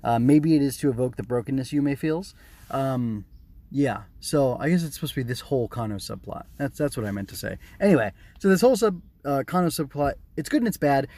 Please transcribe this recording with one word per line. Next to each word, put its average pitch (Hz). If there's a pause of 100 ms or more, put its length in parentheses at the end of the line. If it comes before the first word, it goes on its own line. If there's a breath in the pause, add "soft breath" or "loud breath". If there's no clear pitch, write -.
Uh, 117
maybe 151
it 143
is 135
to 147
evoke 123
the 107
brokenness 123
Yume 143
feels. 160 (340 soft breath)
Um, 123 (480)
yeah, 135 (160)
so 135
I 143
guess 175
it's 151
supposed -
to 135
be 117
this 120
whole 123
Kano 110
subplot. - (140)
That's, 139
that's 147
what 110
I 101
meant 101
to -
say. 98 (220 loud breath)
Anyway, 143 (280 soft breath)
so 196
this 185
whole 247
sub-, 190 (220)
uh, 139
Kano 180
subplot, 143 (220)
it's 156
good 294
and 240
it's -
bad. 139 (100)